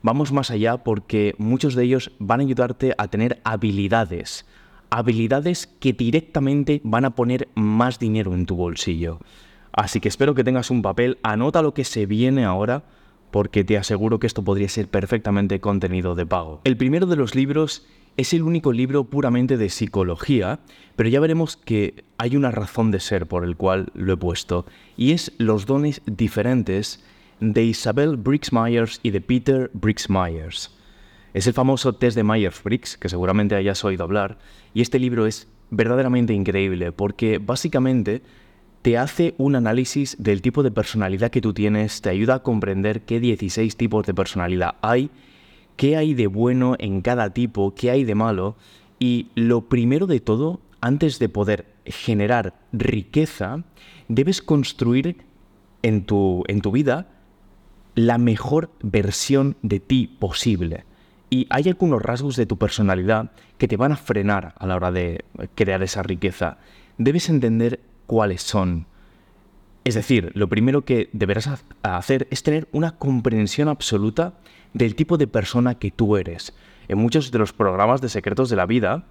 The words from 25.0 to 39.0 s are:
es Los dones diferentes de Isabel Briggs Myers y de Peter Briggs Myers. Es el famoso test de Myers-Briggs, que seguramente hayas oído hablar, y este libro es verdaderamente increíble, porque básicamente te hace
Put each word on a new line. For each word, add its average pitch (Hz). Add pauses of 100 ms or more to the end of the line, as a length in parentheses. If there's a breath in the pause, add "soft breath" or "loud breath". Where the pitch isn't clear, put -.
es -
Los 110
dones 139
diferentes 104 (360 soft breath)
de 110
Isabel 123
Briggs 135
Myers 117
y 120
de 101
Peter 127
Briggs 107
Myers. 82 (580 soft breath)
Es 98
el 120
famoso 131
test 120
de 117
Myers-Briggs, 104
que 95
seguramente 95
hayas 98
oído 95
hablar, 98 (380 soft breath)
y 113
este 123
libro 120
es - (240)
verdaderamente 120
increíble, 95
porque 101
básicamente 127 (640 soft breath)
te 117
hace 160